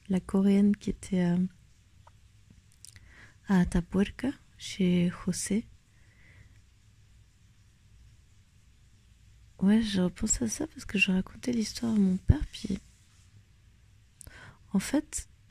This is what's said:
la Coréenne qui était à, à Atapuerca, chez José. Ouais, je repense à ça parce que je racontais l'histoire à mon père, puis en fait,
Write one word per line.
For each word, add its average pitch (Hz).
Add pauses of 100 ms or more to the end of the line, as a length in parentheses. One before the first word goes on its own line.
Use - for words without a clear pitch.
la 185
Coréenne 202
qui -
était 185
à, 175 (2000)
à 185
Atapuerca, 185 (280)
chez 180 (140)
José. - (4000)
Ouais, 214
je 202
repense 180
à 226
ça -
parce -
que -
je 190
racontais 185
l'histoire 233
à 220
mon 190
père, 285 (120)
puis 202 (1900)
en 196
fait, - (220)